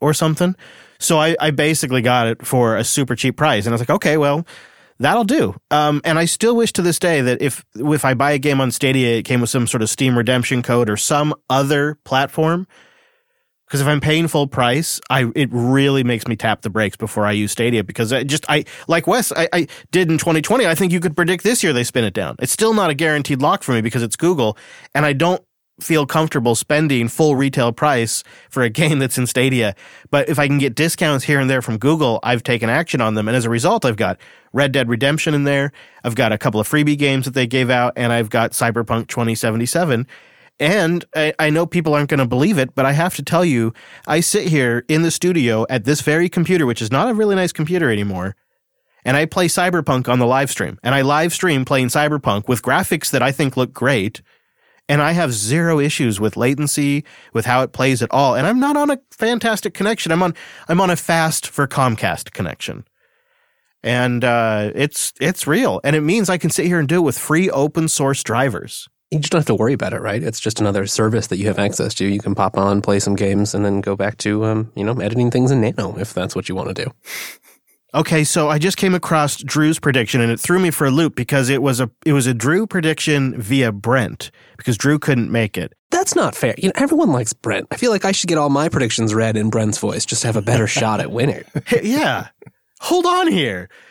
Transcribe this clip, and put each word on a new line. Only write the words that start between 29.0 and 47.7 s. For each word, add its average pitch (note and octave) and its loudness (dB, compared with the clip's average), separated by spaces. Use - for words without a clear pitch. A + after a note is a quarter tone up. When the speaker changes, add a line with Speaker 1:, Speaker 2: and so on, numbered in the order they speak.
Speaker 1:
in B2+ 0
Stadia. B2 0
But C#3+ 2
if D3 0
I C#3+ 2
can C#3+ 2
get C3+ 0
discounts D3+ 0
here D3 2
and C3 0
there C3 0
from A2 -4
Google, C3 2
I've A#2+ 0
taken A#2 -2
action D3+ 0
on A2 2
them. G#2+ -2
And B2 0
as A#2+ 0
a A2+ -2
result, D#3+ 0
I've A2+ 0
got F#2 -2
Red C3+ 2
Dead B2+ 0
Redemption C#3+ 0
in C#3+ 0
there. C#3 0
I've A#2 -4
got A#2 2
a G#2 0
couple G#2+ 0
of G#2 0
freebie D3 2
games C3+ 0
that C3 -6
they B2+ 0
gave B2+ 0
out, B2 2
and A#2+ 0
I've A#2 0
got A#2 2
Cyberpunk A2+ -2
twenty A2+ -2
seventy-seven. B2 0
And E3+ 0
I, D#3 0
I D3+ 2
know E3 2
people D#3 0
aren't D3 0
gonna C#3 2
believe C#3 2
it, C3 -2
but C3+ 0
I C#3 2
have E3+ 0
to - -8
tell E3 0
you, A#2 0
I D#3+ 2
sit F3 0
here B2 0
in D#3 2
the E3 0
studio B2 0
at B2 -2
this D3 0
very E3 0
computer, E3+ 0
which A#2 -2
is G#2+ -6
not D#3 2
a A#3+ 0
really G#3 0
nice F3+ 0
computer D#3+ 0